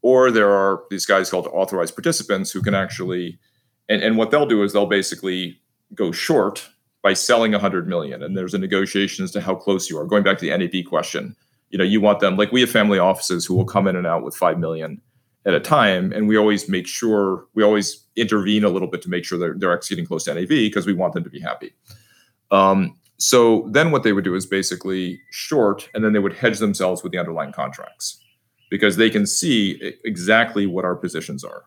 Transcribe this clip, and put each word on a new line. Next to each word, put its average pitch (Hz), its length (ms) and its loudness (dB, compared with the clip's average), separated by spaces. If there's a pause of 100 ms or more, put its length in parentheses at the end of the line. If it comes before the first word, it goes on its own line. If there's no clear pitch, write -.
or 127 300 6
there 104 200 6
are 98 380 2
these 95 160 -6
guys 98 240 2
called 90 180 -2
authorized 92 480 -2
participants 98 560 -2
who 92 100 -6
can 101 120 0
actually, 90 680 -4 (480)
and, 107 140 0
and 113 160 2
what 110 140 2
they'll 147 140 2
do 110 180 2
is 98 100 -2
they'll 101 120 2
basically 92 760 -4 (340)
go 90 160 -2
short 104 580 0 (320)
by 98 120 4
selling 117 400 2
a 101 60 0
hundred 90 280 -2
million. 80 340 -4
And 90 140 -6
there's 90 180 -6
a 101 40 -2
negotiation 95 680 -2
as 90 80 -6
to 101 100 -4
how 90 140 -2
close 95 340 -2
you 80 80 -6
are. 76 80 -4
Going 101 180 2
back 98 160 2
to 87 60 -6
the 71 60 0
N 90 100 0
A 87 60 -2
B 90 160 -4
question, - 500 -4 (360)
you 95 80 -8
know, 92 80 2
you 190 160 2
want 101 180 4
them, 95 160 2
like, 104 160 0
we 123 80 2
have 120 100 4
family 104 300 2
offices 90 460 0
who - 100 -2
will 120 100 2
come 98 220 0
in 92 80 0
and 90 100 -4
out 82 180 -2
with 71 120 -10
five 87 240 0
million 82 420 -6 (440)
at 98 80 2
a 76 60 4
time. 98 520 2
And 107 160 -2
we 107 100 4
always 107 300 2
make 92 180 -4
sure, 101 680 -2
we 107 100 2
always 104 420 0 (120)
intervene 104 480 2
a 101 40 4
little 90 200 -2
bit 87 140 -8
to 90 60 -10
make 90 140 -4
sure 87 160 -6
they're, 85 180 -4
they're 95 140 0
executing 85 340 -4
close 80 200 -6
to - 60 -6
N 76 80 -4
A 95 60 -4
V 120 240 2
'cause 92 160 -4
we 98 80 0
want 87 200 -2
them - 100 -4
to - 60 -12
be 71 100 -16
happy. - 340 -10 (800)
Um, 98 460 4 (200)
so 117 540 4
then 156 200 4
what 135 120 0
they 107 100 2
would 98 120 0
do 90 100 -2
is 98 100 -4
basically 92 760 -4 (120)
short, 104 600 0
and 110 100 -4
then 107 100 2
they 107 60 4
would 95 140 -2
hedge 110 260 0
themselves 98 420 -2
with 92 120 -8
the 92 40 -4
underlying 82 360 -6
contracts - 680 -12 (480)
because 101 280 2
they 113 120 6
can 104 160 0
see 110 460 0 (100)
e-, - 120 -10 (100)
exactly 104 640 0
what 90 180 -4
our 87 100 0
positions 80 480 -8
are. - 240 -16